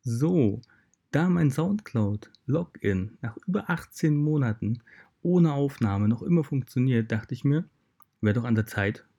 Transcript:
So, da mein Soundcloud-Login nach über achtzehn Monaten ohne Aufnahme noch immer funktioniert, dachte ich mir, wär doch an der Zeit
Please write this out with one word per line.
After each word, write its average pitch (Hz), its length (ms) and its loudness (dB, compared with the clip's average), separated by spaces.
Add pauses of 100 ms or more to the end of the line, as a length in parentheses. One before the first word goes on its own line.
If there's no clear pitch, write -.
So, 123 600 0 (480)
da 165 180 2
mein 170 220 2
Soundcloud-Login 117 1700 -4
nach 113 160 -8 (100)
über 196 240 -2
achtzehn 160 460 -2
Monaten 131 640 -2 (420)
ohne 175 300 4
Aufnahme 110 560 0
noch 113 140 0
immer 170 220 2
funktioniert, 127 680 -2
dachte 113 240 -4
ich - 100 -14
mir, 143 200 2 (560)
wär 107 120 2
doch 117 120 0
an 117 100 0
der 107 120 0
Zeit 104 380 -4 (140)